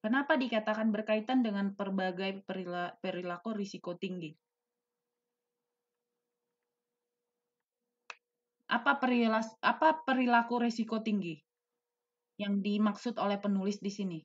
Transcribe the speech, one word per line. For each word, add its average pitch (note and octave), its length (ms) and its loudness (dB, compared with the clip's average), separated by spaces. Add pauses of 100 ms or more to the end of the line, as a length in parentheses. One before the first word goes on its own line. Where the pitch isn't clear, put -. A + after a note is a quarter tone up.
Kenapa C4+ 320 2
dikatakan A3 560 0
berkaitan G#3+ 560 2
dengan G3+ 320 -2
berbagai G3 640 -2
perila-, F3 560 -6
perilaku F3+ 560 -6
risiko F#3+ 400 -6
tinggi? F3 400 -8 (4000)
Apa C4+ 320 2
perilas-, A3+ 640 2
apa D#4 400 4
perilaku A#3+ 560 4
resiko A3+ 400 -2
tinggi G3 320 -2 (1040)
yang G3+ 240 0
dimaksud G#3 560 0
oleh G3+ 160 0
penulis G3+ 480 -2
di G3 80 -4
sini? F#3 340 -6